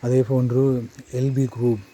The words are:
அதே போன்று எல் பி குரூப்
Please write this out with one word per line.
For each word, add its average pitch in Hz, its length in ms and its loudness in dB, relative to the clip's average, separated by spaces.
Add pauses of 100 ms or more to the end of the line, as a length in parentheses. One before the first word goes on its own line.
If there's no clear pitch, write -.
அதே 127 220 2
போன்று 127 640 0 (220)
எல் 131 220 -2
பி 135 100 0
குரூப் 120 360 0 (140)